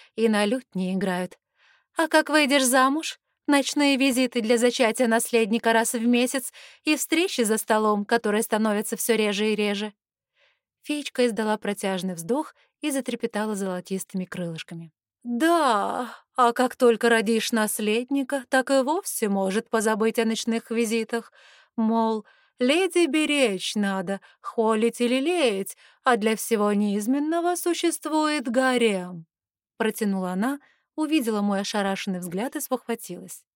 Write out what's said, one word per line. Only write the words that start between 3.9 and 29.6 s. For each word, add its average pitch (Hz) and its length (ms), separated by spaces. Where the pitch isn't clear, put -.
визиты 247 420
для 226 180
зачатия 233 500
наследника 226 640
раз 226 200
в 233 120
месяц 247 480
и 302 100
встречи 330 460
за 220 160
столом, 214 480
которые 226 360
становятся 214 540
все 220 220
реже 214 340
и 208 40
реже". 208 360
Феечка 277 440
издала 214 300
протяжный 190 560
вздох 202 420
и 302 100
затрепетала 233 640
золотистыми 185 680
крылышками. 165 720
"Да, 240 920
а 240 160
как 254 240
только 233 320
родишь 226 420
наследника, 240 960
так 262 240
и 269 80
вовсе 277 480
может 196 420
позабыть 220 500
о 226 60
ночных 226 460
визитах. 226 640
Мол, 220 500
леди 339 480
беречь 277 680
надо, 196 460
холить 226 600
или 240 140
лелеять, 269 600
а 254 100
для 214 220
всего 208 340
низменного 277 840
существует 311 920
гарем", 220 800